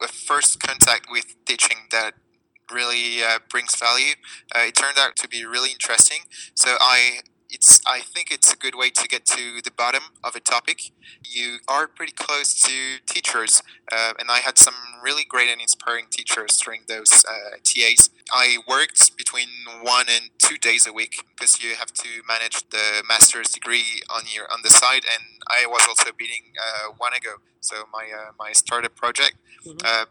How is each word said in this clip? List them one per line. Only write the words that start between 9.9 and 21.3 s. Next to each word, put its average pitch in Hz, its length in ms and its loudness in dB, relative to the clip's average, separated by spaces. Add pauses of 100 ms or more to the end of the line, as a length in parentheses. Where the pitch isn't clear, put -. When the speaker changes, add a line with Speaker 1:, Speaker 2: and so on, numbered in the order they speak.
Speaker 1:
of 120 100 -6
a 117 60 -10
topic. - 500 -2 (320)
You 120 360 -8 (100)
are 143 180 0
pretty 156 260 -12
close - 500 -2
to 131 420 -2
teachers, - 560 0 (320)
uh, 113 260 0
and 120 120 -6
I 120 80 4
had 127 180 0
some - 160 6 (320)
really 147 240 -2
great 123 220 0
and 117 100 -4
inspiring 117 500 -4
teachers 110 420 -4 (120)
during 113 240 -14
those, 110 240 0 (160)
uh, 104 340 -10
T 120 220 2
As. 117 240 6 (240)
I 123 240 4 (100)
worked - 520 2
between 123 300 -4 (340)
one 123 260 2
and 117 300 0
two - 180 4
days 117 300 2
a 110 80 -10
week, 110 320 -8 (100)